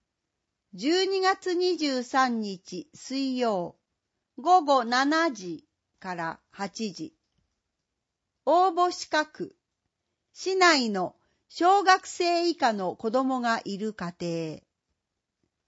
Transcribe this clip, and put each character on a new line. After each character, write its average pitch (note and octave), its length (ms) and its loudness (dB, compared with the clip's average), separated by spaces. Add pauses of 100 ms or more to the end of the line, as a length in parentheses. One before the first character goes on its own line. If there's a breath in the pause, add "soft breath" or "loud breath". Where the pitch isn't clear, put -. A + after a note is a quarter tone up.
(720)
十 D4+ 320 0
二 G4 160 -2
月 F#4 320 0
二 F4+ 240 0
十 C#4 240 -2
三 B3 400 0
日 F#3 540 -10
水 C4 420 -6
曜、 G3 380 -2 (600)
午 E4+ 260 4
後 C4+ 200 4
七 C#4 480 2
時 F#3 360 -12 (320)
か F#3 160 -10
ら E3 240 -8 (100)
八 G3 440 -8
時。 D#3+ 200 -12 (1300)
応 F4+ 240 4
募 F4+ 220 2
資 - 160 -12
格、 - 480 -4 (800)
市 F#4+ 220 -4
内 D#4+ 340 4
の F#3+ 260 -4 (320)
小 F#4+ 360 4
学 F#4+ 240 4
生 F4 420 0
以 D#4+ 80 -4
下 A#3+ 160 2
の F#3+ 220 -4
子 A3+ 160 -6
供 C4 280 0
が A#3 240 -2
い G3+ 140 -8
る G#3+ 160 -6
家 F3 260 -10
庭。 E3 420 -6 (1080)